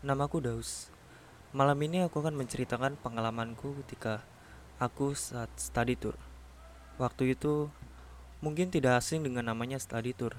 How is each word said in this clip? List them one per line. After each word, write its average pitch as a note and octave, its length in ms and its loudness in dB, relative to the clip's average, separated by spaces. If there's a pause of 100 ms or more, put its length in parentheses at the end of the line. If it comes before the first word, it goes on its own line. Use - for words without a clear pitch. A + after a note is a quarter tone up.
Namaku C#3 400 2
Daus. A#2 480 -4 (640)
Malam C#3 240 6
ini E3 240 2
aku D#3 240 0
akan D3+ 80 0
menceritakan C3 640 0
pengalamanku A#2 880 -2
ketika - 400 -4 (560)
aku C#3 320 0
saat A#2+ 400 -6
study B2 400 2
tour. - 240 -4 (800)
Waktu B2+ 400 2
itu, D3 320 2 (720)
mungkin D#3+ 320 0
tidak C3 240 6
asing D#3+ 240 0
dengan B2 320 0
namanya B2 240 -2
study A#2 320 -2
tour. A#2+ 280 -2